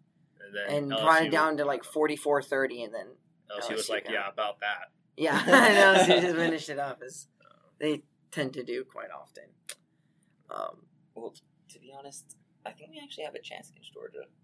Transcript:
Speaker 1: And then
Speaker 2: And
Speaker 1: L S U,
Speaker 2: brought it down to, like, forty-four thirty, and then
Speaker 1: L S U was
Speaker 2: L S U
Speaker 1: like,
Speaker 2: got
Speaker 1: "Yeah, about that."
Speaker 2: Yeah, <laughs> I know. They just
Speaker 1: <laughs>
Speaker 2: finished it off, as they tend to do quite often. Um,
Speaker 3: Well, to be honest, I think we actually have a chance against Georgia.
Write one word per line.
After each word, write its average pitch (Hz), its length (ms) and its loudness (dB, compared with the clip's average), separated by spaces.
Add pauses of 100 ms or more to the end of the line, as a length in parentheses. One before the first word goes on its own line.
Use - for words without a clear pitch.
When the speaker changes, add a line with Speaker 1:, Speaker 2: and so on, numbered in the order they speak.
(440)
Speaker 1:
And 101 120 -20
then 101 140 -6 (140)
Speaker 2:
And 139 80 -6
Speaker 1:
L 135 60 -2
S 135 40 -2
U, - 40 -2
Speaker 2:
brought 160 180 6
it 151 80 -2
down 156 260 2
to, 143 80 -2
like, 139 180 -2
forty-four 147 600 0
thirty, 131 400 -2
and 110 100 -12
then 104 140 -10 (440)
Speaker 1:
L 104 80 -10
S 113 100 -6
U 113 60 -4
was 110 40 -2
Speaker 2:
L - 0 -
S 104 100 -4
U 110 60 -2
Speaker 1:
like, 101 100 -4
Speaker 2:
got 117 80 -6
Speaker 1:
"Yeah, 101 160 -4
about 104 320 -4
that." 101 300 -6 (260)
Speaker 2:
Yeah, 151 260 0
<laughs> 240 40 0
I 247 260 8
know. 190 320 8
They 170 160 6
just 175 140 0
Speaker 1:
<laughs> 165 100 2
Speaker 2:
finished 160 240 -4
it 139 100 -8
off, 139 220 -8
as - 260 -16 (520)
they 147 240 -2 (280)
tend 131 240 -4
to 127 80 -8
do 120 200 -6
quite - 280 -14
often. - 340 -20 (1040)
Um, 50 360 -12 (300)
Speaker 3:
Well, 113 180 -14 (360)
to - 100 -20
be 127 180 -20
honest, 139 380 -20 (300)
I 110 60 -12
think - 200 -20
we 311 120 -20
actually 277 220 -14
have - 100 -12
a - 60 -12
chance - 280 -16
against - 240 -20
Georgia. - 320 -16 (180)